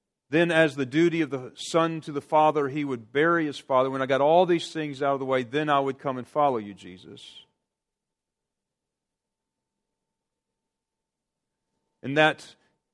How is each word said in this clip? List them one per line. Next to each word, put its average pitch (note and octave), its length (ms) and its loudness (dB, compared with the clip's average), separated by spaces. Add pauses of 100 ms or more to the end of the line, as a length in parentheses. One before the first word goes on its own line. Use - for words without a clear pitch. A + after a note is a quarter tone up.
(300)
then E3+ 200 2
as D#3+ 260 2
the C#3 120 -4
duty E3 340 0
of C#3+ 80 -4
the B2+ 260 -10
son E3 460 -2
to D#3+ 100 -14
the C#3+ 100 -6
father, D3+ 480 2
he D3 140 -6
would A#2+ 280 -8
bury D#3+ 340 2
his C#3+ 140 -8
father. C3 320 0
"When C3+ 100 -4
I C3 60 -4
got C3+ 140 2
all E3 260 6
these E3+ 260 -2
things D3 300 -8
out C#3 100 2
of C3+ 60 -4
the C3 60 -8
way, C3 180 0
then D3 260 -4
I C#3+ 100 4
would C3+ 200 -4
come C3 180 -6
and A#2+ 100 -12
follow C#3+ 300 0
you, G2+ 160 -10
Jesus." F2+ 720 -20 (4000)
And C3+ 160 -4
that, D#3 380 0 (380)